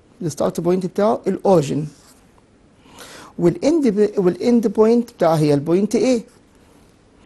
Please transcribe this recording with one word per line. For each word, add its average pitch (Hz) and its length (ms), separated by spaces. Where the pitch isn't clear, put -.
ال 160 100
start 180 300
point 180 240
بتاعه 202 420
ال 190 200
origin. 143 320
وال 170 160
end 285 320
ب-، 202 320
وال 180 180
end 240 300
point 226 460
بتاعها 160 260
هي 151 140
ال 143 120
point 196 300
A. 240 260